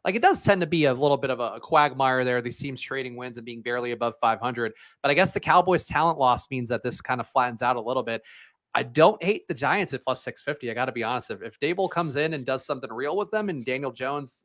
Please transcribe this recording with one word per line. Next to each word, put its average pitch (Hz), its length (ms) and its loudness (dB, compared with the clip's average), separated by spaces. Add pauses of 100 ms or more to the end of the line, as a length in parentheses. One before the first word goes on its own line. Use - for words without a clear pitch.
Like, 185 120 0
it - 60 0
does 370 220 4
tend 202 160 4
to 170 80 0
be 160 160 2
a 135 100 6
little 143 220 4
bit 131 140 -4
of 123 100 -2
a, 110 140 -4
a 117 80 -12
quagmire 131 640 2
there. 123 160 0
These 120 180 -8
teams 139 220 -8
trading 131 340 -8
wins 123 220 -12
and 117 80 -14
being 117 160 -12
barely 120 320 -2
above 117 260 -2
five 113 220 2
hundred. 120 320 -2 (280)
But 139 100 2
I - 20 4
guess 185 180 4
the 202 80 -4
Cowboys' 175 460 4
talent 156 340 2
loss 123 320 2
means 123 160 -4
that 117 160 -2
this 123 160 -6
kind 123 220 -4
of 113 80 -6
flattens 123 320 0
out 123 160 2
a 113 40 -6
little 123 220 -2
bit. 113 180 -4 (540)
I 123 80 0
don't 143 400 6
hate 208 240 -2
the 175 60 -4
Giants 156 400 0
at 123 100 -8
plus 127 180 -2
six - 200 -10
fifty. 139 280 -6
I 113 40 -6
gotta 117 180 -2
be 113 120 -4
honest. 117 280 -4
If, 95 100 -10
if 113 200 -14
Daboll 180 280 0
comes 160 280 -4
in 156 160 0
and 135 120 -6
does 131 200 -4
something 127 260 -8
real 139 240 -4
with 202 160 -4
them 214 160 -2
and 147 160 -4
Daniel 131 300 -4
Jones, 135 520 -8